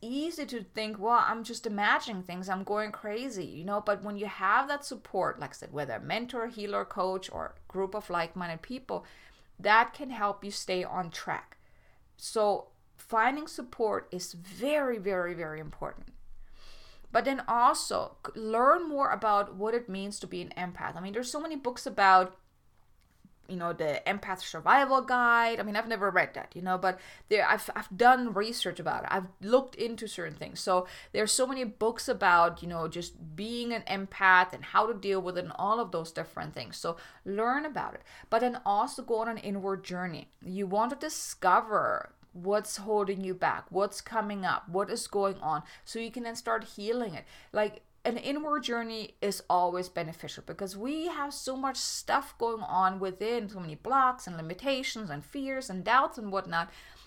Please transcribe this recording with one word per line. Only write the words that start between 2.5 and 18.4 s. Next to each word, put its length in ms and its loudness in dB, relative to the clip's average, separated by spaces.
going 260 -2
crazy," 540 -6
you 180 -10
know, 160 -2
but 240 0
when 140 -6
you 80 -4
have 420 2
that 160 -2
support, 560 -2
like 120 -8
I 20 -18
said, 180 -16
whether 220 -4
a 80 -6
mentor, 460 -4
healer, 360 -4
coach, 480 -4
or 240 -8
group 260 -4
of 140 -8
like-minded 520 -4
people, 440 -8
that 360 6
can 160 -10
help 340 -2
you 80 -8
stay 320 -2
on 260 -6
track. 460 -8
So 500 2
finding 500 2
support 640 -4
is 220 -10
very, 640 -2
very, 360 -2
very 280 -8
important. 480 -10
But 100 4
then 240 0
also 680 2
c-, 100 -12
learn 520 4